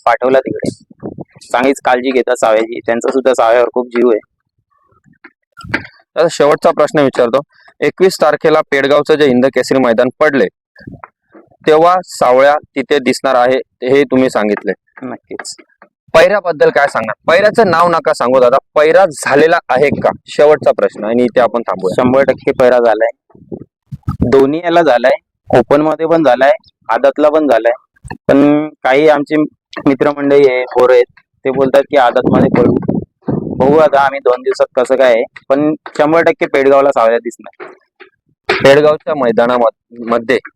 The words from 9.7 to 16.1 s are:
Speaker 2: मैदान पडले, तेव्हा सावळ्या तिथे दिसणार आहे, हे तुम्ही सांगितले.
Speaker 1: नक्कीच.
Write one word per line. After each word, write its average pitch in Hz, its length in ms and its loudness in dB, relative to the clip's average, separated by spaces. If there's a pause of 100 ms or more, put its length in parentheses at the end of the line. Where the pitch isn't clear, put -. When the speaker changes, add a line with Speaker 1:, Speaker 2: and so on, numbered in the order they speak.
Speaker 2:
मैदान 123 300 0 (120)
पडले, 143 260 2 (1200)
तेव्हा 160 280 4 (100)
सावळ्या 135 500 2
तिथे 143 440 -4
दिसणार 131 360 -2
आहे, 127 240 2 (300)
हे 139 140 2
तुम्ही 131 280 0
सांगितले. 104 420 -4 (300)
Speaker 1:
नक्कीच. - 520 -16 (600)